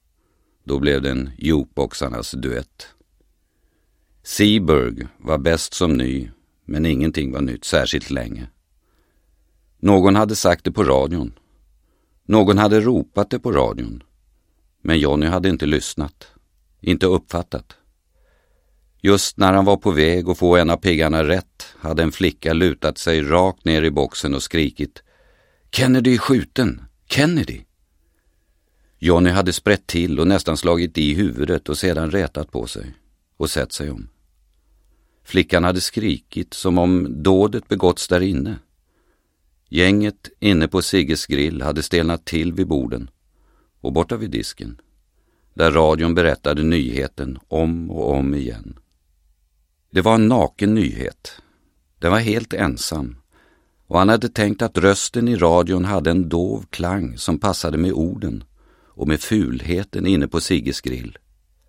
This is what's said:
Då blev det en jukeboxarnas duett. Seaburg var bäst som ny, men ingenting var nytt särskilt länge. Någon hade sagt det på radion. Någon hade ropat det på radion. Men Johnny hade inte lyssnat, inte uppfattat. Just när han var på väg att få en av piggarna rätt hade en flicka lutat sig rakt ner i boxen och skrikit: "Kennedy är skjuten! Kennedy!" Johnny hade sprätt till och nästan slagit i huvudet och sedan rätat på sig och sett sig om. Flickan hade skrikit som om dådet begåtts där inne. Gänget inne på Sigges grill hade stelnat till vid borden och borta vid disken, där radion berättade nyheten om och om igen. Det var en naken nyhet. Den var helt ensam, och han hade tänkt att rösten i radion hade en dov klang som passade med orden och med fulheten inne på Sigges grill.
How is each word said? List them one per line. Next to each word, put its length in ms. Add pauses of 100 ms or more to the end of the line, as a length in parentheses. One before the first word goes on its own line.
(640)
Då 160
blev 220
det 100
en 260
jukeboxarnas 920
duett. 560 (1400)
Seaburg 840 (100)
var 200
bäst 360
som 200
ny, 360 (360)
men 200
ingenting 460
var 100
nytt 240
särskilt 440
länge. 380 (1300)
Någon 360
hade 200
sagt 280
det 80
på 120
radion. 500 (920)
Någon 320
hade 220
ropat 500
det 100
på 120
radion. 520 (800)
Men 180
Johnny 260
hade 240
inte 160
lyssnat, 640 (540)
inte 240
uppfattat. 720 (1300)
Just 340
när 160
han 120
var 120
på 140
väg 380
att 80
få 180
en 140
av 80
piggarna 460
rätt 540
hade 260
en 80
flicka 420
lutat 440
sig 240
rakt 440
ner 180
i 80
boxen 420
och 100
skrikit: 600 (680)
"Kennedy 420
är 40
skjuten! 640 (260)
Kennedy!" 540 (1400)
Johnny 300
hade 240
sprätt 340
till 320
och 80
nästan 300
slagit 400
i 160
huvudet 560
och 80
sedan 340
rätat 400
på 160
sig 260 (440)
och 120
sett 240
sig 180
om. 180 (1120)
Flickan 400
hade 180
skrikit 720
som 240
om 460
dådet 440
begåtts 400
där 140
inne. 380 (1120)
Gänget 600 (100)
inne 280
på 140
Sigges 440
grill 360
hade 220
stelnat 420
till 280
vid 140
borden 420 (720)
och 140
borta 240
vid 140
disken, 500 (720)
där 180
radion 440
berättade 480
nyheten 840
om 440
och 220
om 220
igen. 420 (1160)
Det 80
var 140
en 120
naken 480
nyhet. 680 (580)
Den 120
var 80
helt 340
ensam, 600 (720)
och 120
han 100
hade 200
tänkt 320
att 160
rösten 500
i 80
radion 500
hade 260
en 180
dov 400
klang 480
som 220
passade 380
med 160
orden 500 (440)
och 200
med 140
fulheten 840
inne 220
på 140
Sigges 400
grill. 360 (520)